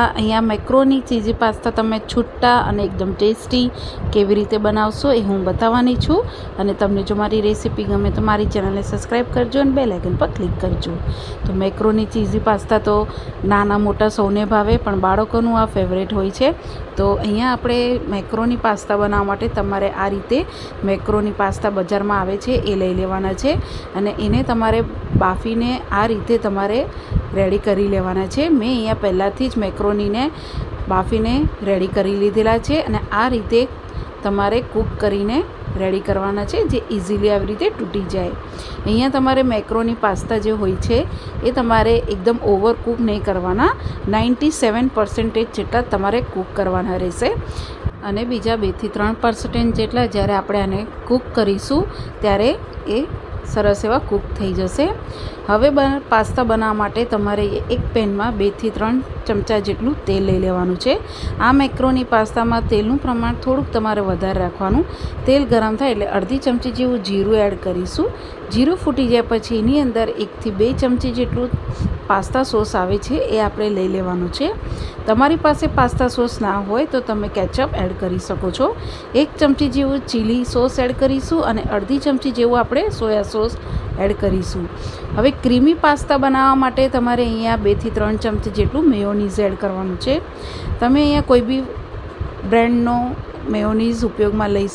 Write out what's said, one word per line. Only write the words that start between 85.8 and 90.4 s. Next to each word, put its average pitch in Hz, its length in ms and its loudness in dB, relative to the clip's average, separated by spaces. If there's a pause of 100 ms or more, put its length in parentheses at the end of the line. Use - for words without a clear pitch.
પાસ્તા 294 400 2
બનાવવા 269 400 4
માટે 262 320 2
તમારે 240 320 2
અહીંયા 226 380 0
બે 202 160 6
થી 226 160 -4
ત્રણ 214 280 0
ચમચી 208 340 -2
જેટલું 285 340 2
મેયોનીઝ 202 540 0
એડ 190 160 -2
કરવાનું 190 420 -4
છે. 262 100 2 (640)